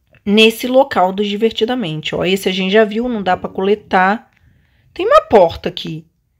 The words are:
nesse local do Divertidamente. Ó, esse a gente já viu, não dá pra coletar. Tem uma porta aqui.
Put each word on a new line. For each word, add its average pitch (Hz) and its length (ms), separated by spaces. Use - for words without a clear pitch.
nesse 220 420
local 247 460
do 214 100
Divertidamente. 208 880
Ó, 165 120
esse 190 240
a - 20
gente 190 220
já 220 100
viu, 214 240
não 220 160
dá 180 140
pra 180 120
coletar. 196 800
Tem 359 120
uma 587 160
porta 185 480
aqui. 165 360